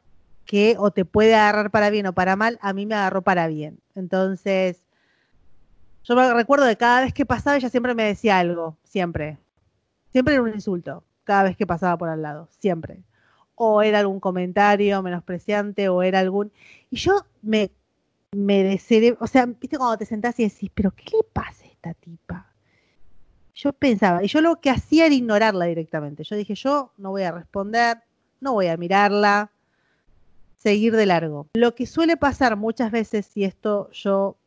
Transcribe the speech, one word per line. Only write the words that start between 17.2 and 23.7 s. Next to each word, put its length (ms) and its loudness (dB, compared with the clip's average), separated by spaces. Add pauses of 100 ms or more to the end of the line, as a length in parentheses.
me, 300 -2 (640)
me 320 2
descere-, 560 2
o 80 -6
sea, 180 4
viste 320 -8
cuando 180 -2
te 100 -8
sentás 340 -6
y 80 0
decís, 260 -12
"¿Pero 160 0
qué 140 -12 (140)
le 40 4
pasa 420 -8
a 40 -20
esta 260 -14
tipa?". 580 -18 (1000)
Yo 180 -4